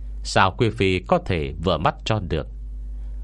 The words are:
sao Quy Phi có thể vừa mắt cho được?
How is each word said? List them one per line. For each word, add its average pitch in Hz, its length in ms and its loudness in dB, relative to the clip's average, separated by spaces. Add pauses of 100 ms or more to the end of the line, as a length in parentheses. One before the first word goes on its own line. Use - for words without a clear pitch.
(240)
sao 98 340 4
Quy 113 120 4
Phi 92 300 2
có 180 260 2
thể 73 280 -2 (100)
vừa 87 140 4
mắt 107 180 0 (100)
cho 110 140 0
được? 80 280 -2 (760)